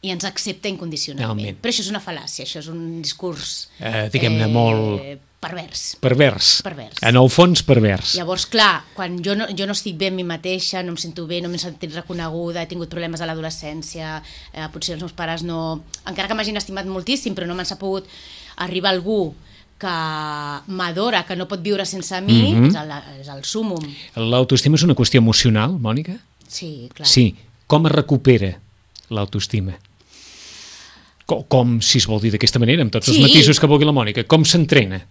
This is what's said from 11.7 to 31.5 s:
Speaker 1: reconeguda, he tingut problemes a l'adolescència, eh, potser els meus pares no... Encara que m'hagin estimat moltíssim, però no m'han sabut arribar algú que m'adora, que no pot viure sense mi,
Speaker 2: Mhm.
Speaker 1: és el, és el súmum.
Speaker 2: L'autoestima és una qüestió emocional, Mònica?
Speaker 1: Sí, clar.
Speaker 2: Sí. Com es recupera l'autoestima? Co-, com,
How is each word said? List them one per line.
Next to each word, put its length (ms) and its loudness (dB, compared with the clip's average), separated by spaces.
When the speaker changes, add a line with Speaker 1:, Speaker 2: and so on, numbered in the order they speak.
Speaker 1:
reconeguda, 680 -8
he 60 -8
tingut 220 -10
problemes 320 -8
a 40 -6
l'adolescència, 960 -10
eh, 180 -10
potser 240 -8
els 60 -10
meus 120 -12
pares 300 -8
no... 380 -6
Encara 220 -8
que 80 -4
m'hagin 220 -6
estimat 280 -10
moltíssim, 500 -4
però 120 -6
no 80 -6
m'han 100 -8
sabut 400 -6
arribar 340 -2
algú 420 -2
que 80 -8
m'adora, 1400 -4
que 100 -6
no 120 -6
pot 140 -8
viure 240 -2
sense 360 -8
mi, 320 4
Speaker 2:
Mhm. 140 6
Speaker 1:
és 80 4
el, 160 -10
és 60 -16
el 160 -14
súmum. 360 -4
Speaker 2:
L'autoestima 600 4
és 80 4
una 120 4
qüestió 220 2
emocional, 540 4
Mònica? 460 -4
Speaker 1:
Sí, 460 -14
clar. 140 -2
Speaker 2:
Sí. 280 6
Com 200 4
es 40 4
recupera 680 4
l'autoestima? 680 -4
Co-, 180 -2
com, 360 4